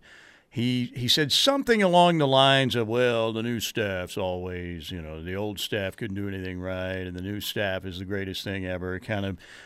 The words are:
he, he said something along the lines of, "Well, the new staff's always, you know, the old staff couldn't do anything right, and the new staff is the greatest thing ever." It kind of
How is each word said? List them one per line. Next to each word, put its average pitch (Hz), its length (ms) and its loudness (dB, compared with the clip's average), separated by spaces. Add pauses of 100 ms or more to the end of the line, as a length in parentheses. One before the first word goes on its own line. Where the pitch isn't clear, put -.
(500)
he, 123 440 -2
he 123 140 -4
said 147 240 2
something 262 500 4
along 175 380 6
the 147 80 4
lines 135 480 6
of, 117 120 0
"Well, 117 460 2
the 110 80 -2
new 117 180 -2
staff's 98 600 -4
always, 90 720 -6
you 92 100 -8
know, 80 220 -10
the 90 100 -6
old 101 260 -6
staff 98 360 -4
couldn't 104 200 -8
do 101 120 -4
anything 92 320 -6
right, 92 380 -4
and 90 200 -6
the 90 60 -8
new 101 180 -4
staff 95 440 -2
is 92 120 -8
the 95 80 -8
greatest 95 380 -6
thing 98 200 -4
ever." 90 300 -4
It 90 60 -6
kind 101 260 -4
of 95 140 -4 (260)